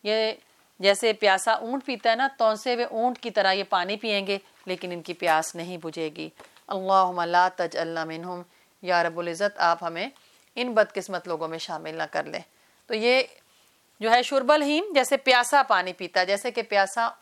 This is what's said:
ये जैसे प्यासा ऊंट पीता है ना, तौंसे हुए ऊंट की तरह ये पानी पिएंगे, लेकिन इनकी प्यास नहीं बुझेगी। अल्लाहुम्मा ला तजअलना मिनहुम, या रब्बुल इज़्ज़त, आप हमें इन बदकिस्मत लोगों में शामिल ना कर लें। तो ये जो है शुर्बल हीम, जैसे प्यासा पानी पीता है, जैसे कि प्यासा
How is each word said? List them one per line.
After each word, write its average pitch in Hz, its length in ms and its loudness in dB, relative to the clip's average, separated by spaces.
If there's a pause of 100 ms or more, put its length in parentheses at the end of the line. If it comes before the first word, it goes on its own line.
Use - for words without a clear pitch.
ये 220 340 0 (420)
जैसे 196 340 4
प्यासा 202 420 2
ऊंट 254 260 -6
पीता 233 280 -2
है 226 60 2
ना, 269 140 0
तौंसे 226 440 0
हुए 240 120 -2
ऊंट 233 320 -2
की 233 120 -8
तरह 190 220 2
ये 196 120 0
पानी 190 320 -2
पिएंगे, 202 440 -2 (280)
लेकिन 180 240 -6
इनकी 175 220 -10
प्यास 160 420 0
नहीं 170 220 -10
बुझेगी। 160 540 -10 (380)
अल्लाहुम्मा 190 560 2
ला 175 240 4
तजअलना 165 540 -4
मिनहुम, 175 400 -10 (380)
या 180 200 2
रब्बुल 170 260 -4
इज़्ज़त, 196 300 -4
आप 170 260 2
हमें 170 260 -8 (460)
इन 247 180 -4
बदकिस्मत 190 540 -2
लोगों 160 200 -6
में 160 120 -10
शामिल 160 360 -10
ना 160 120 -6
कर 160 180 -4
लें। 170 160 -10 (480)
तो 220 40 -4
ये 240 340 2 (720)
जो 220 100 0
है 247 140 6
शुर्बल 285 380 4
हीम, 320 320 0
जैसे 262 240 4
प्यासा 262 460 4
पानी 185 300 2
पीता 185 260 -2
है, 180 60 2
जैसे 202 240 -2
कि 233 140 -4
प्यासा 202 420 2 (160)